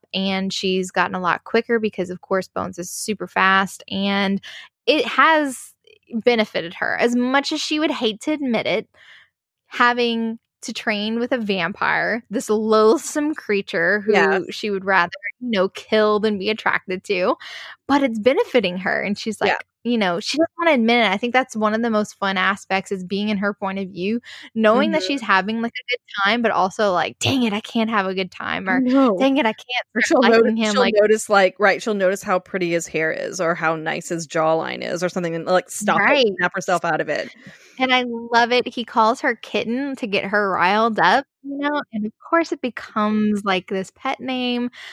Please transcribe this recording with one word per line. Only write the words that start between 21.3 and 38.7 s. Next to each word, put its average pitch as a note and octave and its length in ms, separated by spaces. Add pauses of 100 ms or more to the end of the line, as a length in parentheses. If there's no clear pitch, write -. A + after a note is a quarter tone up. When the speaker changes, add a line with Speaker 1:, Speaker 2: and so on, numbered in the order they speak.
Speaker 1:
that's B3+ 220
one G#3+ 200
of A3 80
the A#3 80
most G#3+ 260
fun G3 200
aspects F#3+ 540
is F#3 140
being G3+ 240
in G#3+ 100
her G3+ 140
point G3 260
of F#3+ 100
view, G3+ 320 (340)
knowing A3+ 380
that D#4 100
Speaker 2:
Mm-hmm. - 0
Speaker 1:
she's C#4 180
having, G3+ 400
like, A#3 120
a - 200
good - 80 (240)
time, A3+ 180
but A3 80
also G3 420
like, D#3+ 260
"Dang C4 240
it, G#3+ 100
I G#3+ 80
can't A3 300
have G3 160
a F#3+ 80
good F#3+ 160
time," F#3 380
Speaker 2:
I - 20
Speaker 1:
or, B3+ 120
Speaker 2:
know. B3 360
Speaker 1:
"Dang C4+ 180
it, G#3 100
I G#3+ 60
can't B3 420
Speaker 2:
Or A3 60
Speaker 1:
start G#3+ 100
Speaker 2:
she'll C4 120
Speaker 1:
liking A3+ 320
Speaker 2:
noti-, - 20
Speaker 1:
him," G#3+ 200
Speaker 2:
she'll G3 100
Speaker 1:
like G#3+ 140
Speaker 2:
notice, G#3+ 280
like, G3 300
right, F#3+ 220
she'll A3 140
notice G3 280
how F#3 160
pretty F3+ 320
his E3 160
hair D#3+ 240
is - 300
or E3+ 140
how E3 200
nice D#3 340
his E3 180
jawline D#3 560
is E3 200
or F3+ 60
something E3+ 260
and, E3 100
like, F3+ 240
stop G3 400
it, C#4+ 100
Speaker 1:
Right. G#3 180
Speaker 2:
snap F3+ 180
herself F3 300
out D#3+ 160
of D3+ 80
it. - 220 (460)
Speaker 1:
And B3+ 160
I B3+ 140
love A#3 460
it. B3 140
He A#3 180